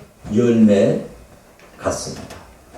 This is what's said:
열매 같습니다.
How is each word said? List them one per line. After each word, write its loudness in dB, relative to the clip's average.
열매 2
같습니다. -10